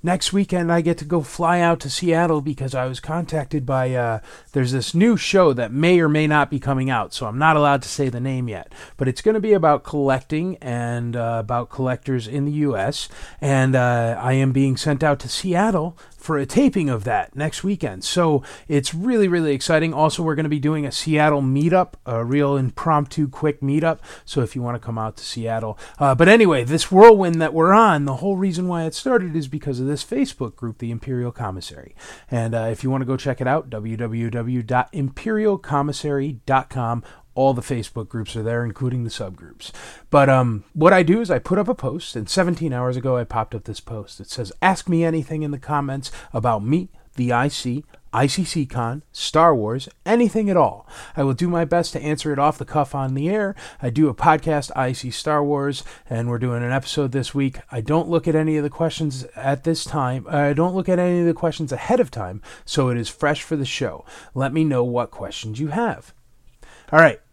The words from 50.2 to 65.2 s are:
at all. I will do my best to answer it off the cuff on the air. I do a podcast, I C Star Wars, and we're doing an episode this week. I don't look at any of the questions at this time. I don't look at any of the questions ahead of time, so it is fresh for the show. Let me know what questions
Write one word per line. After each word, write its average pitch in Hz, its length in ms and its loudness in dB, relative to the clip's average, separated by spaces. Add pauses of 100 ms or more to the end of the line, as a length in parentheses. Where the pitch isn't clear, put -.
at 190 60 2
all. 117 320 2 (300)
I 147 60 0
will 135 100 2
do 175 160 -2
my 170 160 0
best 170 260 0
to - 100 -8
answer 151 300 -4
it 135 80 -2
off 143 180 0
the 131 60 -10
cuff 147 320 -4
on 131 200 -4
the 147 140 -2
air. 202 240 -2 (280)
I - 80 -4
do 147 180 2
a 127 60 0
podcast, 156 600 2
I 131 200 -2
C 123 180 -10
Star 151 320 -2
Wars, 143 400 -2 (260)
and 117 200 -4
we're 120 100 -4
doing 120 240 -4
an 120 80 -4
episode 135 400 -2
this 131 240 -4
week. 135 240 -2 (100)
I 120 120 -6
don't 151 260 0
look 165 220 0
at 156 60 2
any 156 200 2
of 147 80 -2
the 143 60 -2
questions 147 560 -4 (100)
at 139 300 -4
this 165 180 -2
time. 131 460 -4
I 143 240 0
don't 175 220 0
look 185 120 -2
at 180 120 2
any 180 200 2
of 175 60 2
the 165 80 4
questions 160 400 -4
ahead 226 260 0
of 185 120 2
time, 98 300 -10 (220)
so 135 240 0
it 123 100 0
is 117 120 -4
fresh 151 340 -2
for 160 140 -4
the 139 80 -4
show. - 400 -6 (280)
Let 131 200 -4
me 160 100 2
know 131 220 2
what 120 260 -2
questions 110 480 -10